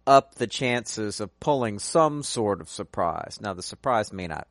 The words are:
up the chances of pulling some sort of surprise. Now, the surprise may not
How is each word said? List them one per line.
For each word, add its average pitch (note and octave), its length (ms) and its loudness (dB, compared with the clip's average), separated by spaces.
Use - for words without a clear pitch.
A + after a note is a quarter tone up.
up C3+ 300 6
the A#2+ 100 -2
chances A2+ 760 -4
of G2+ 200 -10
pulling A#2+ 400 0
some D3+ 420 2
sort G#2 380 -2
of - 100 -16
surprise. E2+ 720 -6
Now, G#2 100 -6
the F2+ 100 -12
surprise A2 500 -2
may F#2 160 -8
not D2 220 -8